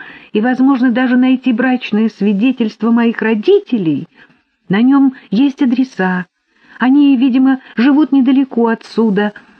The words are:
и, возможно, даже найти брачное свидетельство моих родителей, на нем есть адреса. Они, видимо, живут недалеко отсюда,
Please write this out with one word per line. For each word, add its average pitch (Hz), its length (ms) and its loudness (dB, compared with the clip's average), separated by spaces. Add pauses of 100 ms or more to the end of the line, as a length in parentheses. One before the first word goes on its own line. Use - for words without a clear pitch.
(320)
и, 214 100 -2
возможно, 254 500 0
даже 247 260 0
найти 254 340 0
брачное 240 580 -2
свидетельство 214 840 -2
моих 233 300 -2
родителей, 214 880 -2 (600)
на 196 120 0
нем 269 340 2 (160)
есть 262 300 0
адреса. 208 640 -2 (540)
Они, 277 380 4
видимо, 262 440 2 (140)
живут 277 360 2
недалеко 262 560 0
отсюда, 214 680 -2 (260)